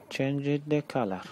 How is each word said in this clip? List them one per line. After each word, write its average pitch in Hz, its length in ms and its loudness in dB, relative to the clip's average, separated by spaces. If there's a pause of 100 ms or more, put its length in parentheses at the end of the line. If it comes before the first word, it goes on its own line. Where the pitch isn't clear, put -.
change 139 380 0
it 147 200 0
the 147 140 4
color. 98 400 -2 (100)